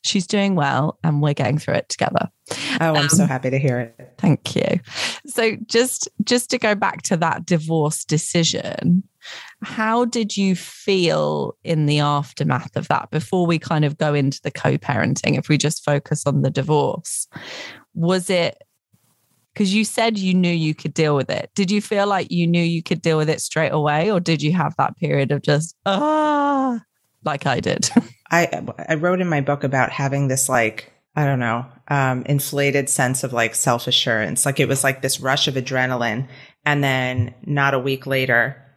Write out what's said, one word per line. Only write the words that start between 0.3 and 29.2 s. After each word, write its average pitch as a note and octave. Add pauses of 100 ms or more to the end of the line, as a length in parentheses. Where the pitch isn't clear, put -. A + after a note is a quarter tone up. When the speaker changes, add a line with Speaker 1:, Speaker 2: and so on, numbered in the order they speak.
Speaker 1:
well, C#3
and D3
we're D3
getting D3
through -
it -
together. - (500)
Speaker 2:
Oh, D#3+
I'm D3+
so F3
Speaker 1:
Um, F3
Speaker 2:
happy B2+
to C3+
hear B2+
it. -
Speaker 1:
Thank -
you. - (460)
So A3+ (100)
just, - (160)
just B3
to B3
go G#3+
back -
to -
that E3
divorce D#3+
decision, - (600)
how A3+
did A#3
you F#3+
feel D#3
in D#3
the D3
aftermath D3
of -
that, -
before E3+
we E3+
kind D#3
of D3
go D3+
into C3
the D3
co-parenting, -
if -
we D3+
just -
focus D3
on C#3+
the C3+
divorce? D3 (680)
Was F3+
it, F3 (1000)
'cause G3
you G#3+
said A3+
you F#3
knew F3+
you D#3+
could -
deal D3+
with C3
it. -
Did G3
you G#3
feel G3+
like G3
you F3
knew E3+
you E3
could -
deal D#3
with D#3
it D#3+
straight -
away, D3+
or F#3
did D#3+
you D3+
have D#3+
that -
period C#3+
of C#3+
just, D3 (100)
"Ah," C#4+ (440)
like C#3+
I C3
did? - (200)
<laughs> -
Speaker 2:
I, - (260)
I D#3+
wrote F3+